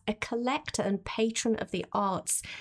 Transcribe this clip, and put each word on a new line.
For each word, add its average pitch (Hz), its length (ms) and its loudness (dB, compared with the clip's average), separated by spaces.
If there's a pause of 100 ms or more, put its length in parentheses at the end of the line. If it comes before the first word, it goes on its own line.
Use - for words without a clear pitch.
a 214 60 2
collector 247 680 -2
and 196 220 0
patron 226 520 0
of - 140 -4
the 180 220 -2
arts. 196 500 2 (180)